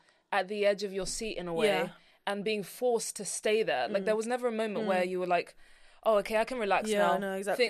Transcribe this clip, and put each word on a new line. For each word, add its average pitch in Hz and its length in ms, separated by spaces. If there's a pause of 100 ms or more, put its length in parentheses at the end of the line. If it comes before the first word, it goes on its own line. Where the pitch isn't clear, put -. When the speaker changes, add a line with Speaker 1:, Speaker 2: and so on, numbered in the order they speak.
(320)
Speaker 1:
at 190 160
the 202 180
edge 202 160
of 196 100
your 190 140
seat - 300
in 175 120
a 170 60
way 208 140
Speaker 2:
Yeah. 185 200 (380)
Speaker 1:
and 202 180
being 214 180
forced 233 540
to 202 80
stay 214 380
there. 156 260
Like, 202 140
Speaker 2:
Mm. 190 40
Speaker 1:
there 214 100
was 220 100
never 240 220
a 233 40
moment 220 340
where 185 160
Speaker 2:
Mm. 185 80
Speaker 1:
you 180 100
were 180 60
like, 175 280 (500)
"Oh, 220 140
okay, 208 180
I 220 80
can - 140
relax 202 300
Speaker 2:
Yeah, 208 100
Speaker 1:
now." 190 200
Speaker 2:
no, 196 140
Speaker 1:
Thing, 190 60
Speaker 2:
exactly. 202 320